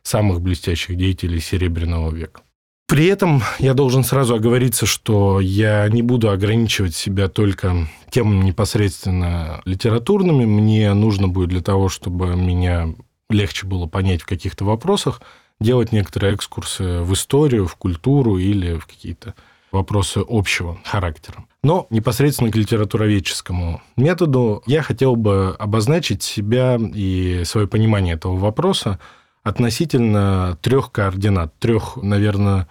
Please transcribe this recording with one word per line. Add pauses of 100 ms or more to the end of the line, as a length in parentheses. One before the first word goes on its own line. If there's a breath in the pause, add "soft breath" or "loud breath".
самых
блестящих
деятелей
Серебряного
века. (460)
При
этом (180 loud breath)
я
должен
сразу
оговориться,
что
я
не
буду
ограничивать
себя
только (220 loud breath)
темами
непосредственно
литературными.
Мне
нужно
будет
для
того,
чтобы
меня (380)
легче
было
понять
в
каких-то
вопросах, (380 loud breath)
делать
некоторые
экскурсы
в
историю,
в
культуру
или
в
какие-то (380 soft breath)
вопросы
общего
характера. (160)
Но
непосредственно
к
литературоведческому (160)
методу
я
хотел
бы
обозначить
себя
и
своё
понимание
этого
вопроса (420 loud breath)
относительно
трёх
координат,
трёх,
наверное,